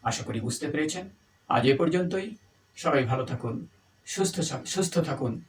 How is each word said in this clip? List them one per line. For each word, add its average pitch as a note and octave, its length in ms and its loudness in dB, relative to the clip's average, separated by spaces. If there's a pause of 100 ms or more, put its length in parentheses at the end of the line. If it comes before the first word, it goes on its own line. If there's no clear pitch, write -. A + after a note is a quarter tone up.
আশা A#2 220 0
করি A2 160 -4
বুঝতে A#2+ 300 -4
পেরেছেন। D#3 340 -2 (460)
আজ A#2 160 4
এ C3+ 100 8
পর্যন্তই। F3+ 520 2 (480)
সবাই C#3+ 280 4
ভালো B2 220 0
থাকুন, A#2 280 -6 (520)
সুস্থ F#3 340 0
থাক-, C#3 260 -4
সুস্থ F#3 320 -2
থাকুন। C#3 340 0 (160)